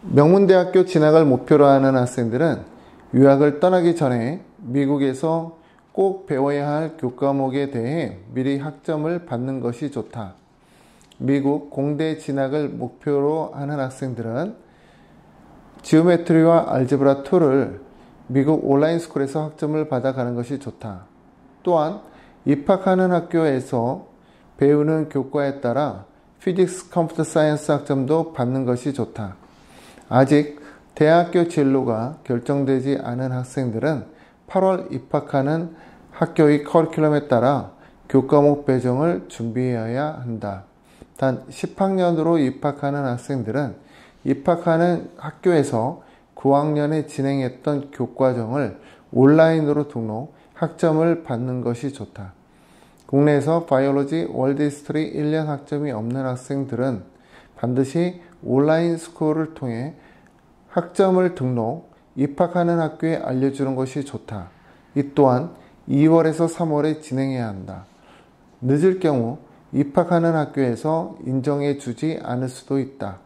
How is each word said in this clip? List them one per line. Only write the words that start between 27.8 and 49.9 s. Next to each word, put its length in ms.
받는 320
것이 300
좋다. 420
아직 540
대학교 540
진로가 760
결정되지 800
않은 300
학생들은 880
팔월 440
입학하는 840
학교의 540
커리큘럼에 640
따라 420
교과목 560
배정을 640
준비해야 920
한다. 440
단 340
십 300
학년으로 580
입학하는 680
학생들은 680
입학하는 880
학교에서 880
구 240
학년에 500
진행했던 840
교과정을 840
온라인으로 760
등록, 460